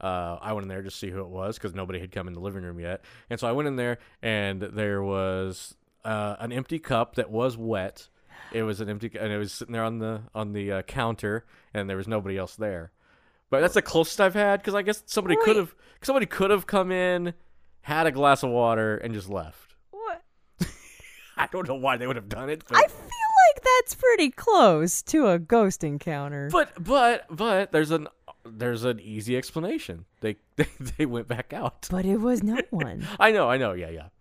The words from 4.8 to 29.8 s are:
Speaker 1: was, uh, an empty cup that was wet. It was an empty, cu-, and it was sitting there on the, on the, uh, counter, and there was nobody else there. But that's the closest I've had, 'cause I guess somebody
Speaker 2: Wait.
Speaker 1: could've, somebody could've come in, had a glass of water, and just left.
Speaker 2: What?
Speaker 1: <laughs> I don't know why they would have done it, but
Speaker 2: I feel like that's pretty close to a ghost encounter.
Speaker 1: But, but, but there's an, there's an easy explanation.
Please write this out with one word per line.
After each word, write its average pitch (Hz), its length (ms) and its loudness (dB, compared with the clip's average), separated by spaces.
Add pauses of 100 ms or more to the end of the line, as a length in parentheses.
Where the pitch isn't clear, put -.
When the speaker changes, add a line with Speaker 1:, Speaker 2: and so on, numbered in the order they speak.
Speaker 1:
was, 95 720 -4 (300)
uh, 107 360 -4
an 113 120 -8
empty 131 260 -6
cup 120 380 0
that - 140 -2
was 117 260 0
wet. 110 520 -4 (440)
It 113 120 -2
was 104 160 -4
an 104 80 -4
empty, 104 220 -6
cu-, - 100 -12
and 107 120 -2
it 104 60 -2
was 104 140 -4
sitting - 200 -10
there 113 120 -2
on 113 160 -4
the, 110 220 -4 (120)
on 107 180 -6
the, 101 200 -4
uh, 95 100 -2
counter, 113 600 -4 (280)
and 101 160 -4
there 95 80 -4
was 95 120 -8
nobody 98 280 -4
else 92 200 -8
there. 92 340 -6 (580)
But 135 120 4
that's - 140 2
the 208 80 4
closest - 380 0
I've 185 140 4
had, 202 300 2
'cause 196 100 -2
I 202 80 0
guess 208 240 -4
somebody 185 300 0
Speaker 2:
Wait. 262 80 4
Speaker 1:
could've, 214 300 2 (280)
somebody 262 240 2
could've 196 400 2
come 190 240 2
in, 180 440 0 (480)
had 156 240 0
a 151 60 2
glass 139 300 6
of 131 80 0
water, 113 460 2
and 113 180 -6
just 95 140 -8
left. 87 460 -10 (160)
Speaker 2:
What? 392 320 -10 (380)
Speaker 1:
<laughs> 175 60 -2 (720)
I 147 100 0
don't 180 220 -6
know 131 80 -2
why 131 200 2
they 120 100 -6
would 131 100 -2
have 101 120 -10
done 123 220 -8
it, 160 160 -8
but - 120 2
Speaker 2:
I 539 80 8
feel - 120 -8 (560)
like 523 100 -10
that's 508 300 4
pretty 370 360 4
close 196 720 4
to 302 260 2
a 175 100 4
ghost 196 460 2
encounter. 143 680 -6
Speaker 1:
But, 302 300 0
but, 240 480 4
but 196 420 0
there's 151 180 4
an, 151 180 0 (360)
there's 117 400 -4
an 120 160 0
easy 107 360 -4
explanation. 156 680 -6 (160)